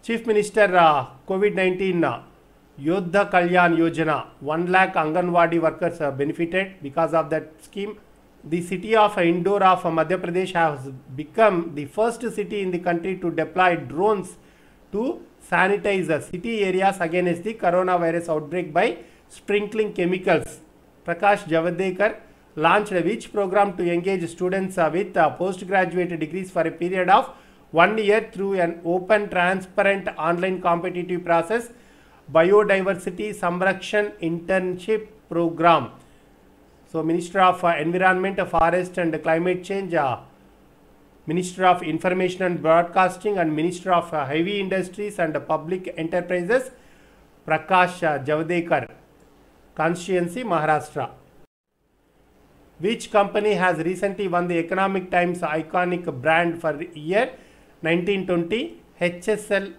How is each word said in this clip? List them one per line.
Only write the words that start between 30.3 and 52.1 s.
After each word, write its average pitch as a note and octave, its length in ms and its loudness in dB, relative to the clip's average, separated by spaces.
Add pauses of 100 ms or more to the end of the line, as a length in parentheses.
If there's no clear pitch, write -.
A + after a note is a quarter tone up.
competitive F3 640 -2
process, E3+ 480 0 (600)
Biodiversity F#3+ 1040 2
Samrakshan F#3+ 800 -2 (100)
Internship F#3 880 -2 (200)
Program. E3 600 2 (1000)
So D#3+ 120 -4
Minister F3 380 0
of, F3+ 220 4
uh, E3+ 160 4
Environment, F#3 720 2
Forest F3 480 0
and D#3+ 260 -2
Climate F3 400 0
Change, G3 300 -6
uh, C#3 280 0 (1080)
Minister F3+ 400 -2
of F3+ 160 4
Information F3+ 600 -2
and F3 200 -2
Broadcasting F3 720 2
and D#3+ 180 0
Minister F3 380 -2
of, E3+ 220 0
uh, D3+ 100 -2
Heavy E3 360 -2
Industries F#3+ 580 -6
and D#3 180 -2 (100)
Public E3 520 -4
Enterprises, F3+ 720 -2 (760)
Prakash, F3 560 2
uh, D3+ 220 0
Javadekar, D#3 640 0 (840)
constituency, F3 680 -2
Maharashtra. D3+ 680 -2 (1700)